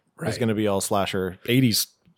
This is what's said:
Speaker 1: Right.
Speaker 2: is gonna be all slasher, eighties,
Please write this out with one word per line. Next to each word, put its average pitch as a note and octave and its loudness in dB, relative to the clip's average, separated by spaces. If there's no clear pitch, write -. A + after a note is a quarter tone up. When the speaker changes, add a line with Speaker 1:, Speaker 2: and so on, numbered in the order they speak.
Speaker 1:
Right. - -6
Speaker 2:
is G#2 -4
gonna A2+ 2
be G#2+ 2
all G2 0
slasher, F#2+ -2
eighties, A#2+ 2